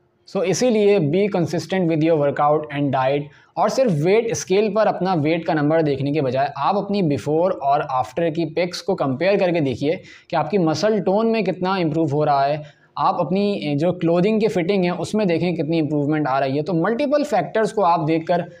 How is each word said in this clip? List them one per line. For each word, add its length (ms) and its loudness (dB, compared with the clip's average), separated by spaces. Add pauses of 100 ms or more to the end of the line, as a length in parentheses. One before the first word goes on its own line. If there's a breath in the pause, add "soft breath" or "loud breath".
(300)
So, 140 4
इसीलिए 560 6
be 360 2
consistent 560 0
with 120 2
your 220 4
workout 360 2 (160)
and 140 0
diet। 300 0 (360 soft breath)
और 120 2
सिर्फ 220 2
वेट 420 2
स्केल 400 0
पर 140 2
अपना 260 -2
वेट 320 0
का 80 -2
नंबर 280 2
देखने 300 -2
के 100 0
बजाय 360 -2
आप 200 0
अपनी 240 -2
बिफोर 500 0
और 300 0
आफ्टर 480 -4
की 160 -4
पिक्स 360 -4
को 140 -2
कंपेयर 440 0
करके 220 0
देखिए 400 -2 (280 loud breath)
कि 60 -4
आपकी 220 -2
मसल 420 0
टोन 280 0
में 160 0
कितना 340 -2
इम्प्रूव 340 0
हो 120 0
रहा 220 2
है, 180 -2 (340 loud breath)
आप 220 0
अपनी 560 -2
जो 160 0
क्लोथिंग 500 0
की 60 0
फिटिंग 360 0
है 80 0
उसमें 360 -2
देखें 280 0
कितनी 220 -2
इम्प्रूवमेंट 500 -2
आ 120 0
रही 180 -2
है। 60 -2
तो 100 -4
मल्टीपल 500 0
फैक्टर्स 480 -2
को 100 -2
आप 180 2
देखकर 600 -2